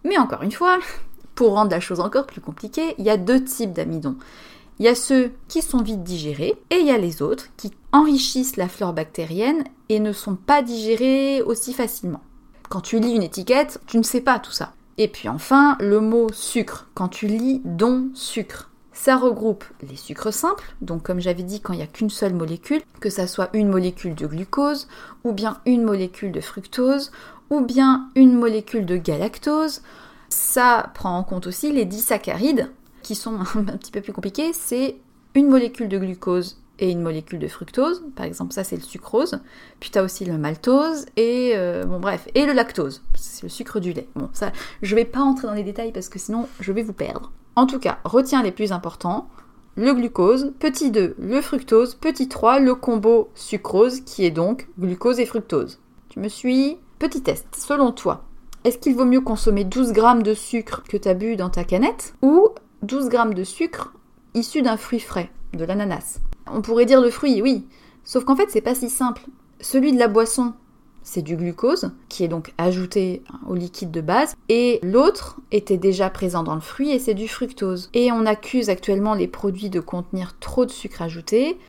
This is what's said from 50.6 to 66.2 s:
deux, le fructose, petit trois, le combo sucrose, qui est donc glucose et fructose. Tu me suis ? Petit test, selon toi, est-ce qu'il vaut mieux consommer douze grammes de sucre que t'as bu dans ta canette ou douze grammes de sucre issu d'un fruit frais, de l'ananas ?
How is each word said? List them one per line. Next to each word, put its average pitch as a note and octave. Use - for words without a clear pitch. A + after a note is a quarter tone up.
deux, G3
le B3
fructose, B3
petit C4+
trois, B3+
le B3+
combo A3+
sucrose, A#3
qui -
est E3+
donc F3+
glucose F#3+
et B3
fructose. -
Tu -
me G#3
suis ? C4+
Petit D4+
test, -
selon C#4
toi, -
est-ce B3
qu'il C4+
vaut B3+
mieux B3+
consommer G#3+
douze A#3
grammes A3+
de G#3
sucre -
que G#3
t'as G3
bu G#3+
dans F#3
ta F3+
canette -
ou E4
douze B3
grammes A#3
de F3+
sucre -
issu A#3+
d'un A3+
fruit A#3
frais, -
de E3
l'ananas ? G3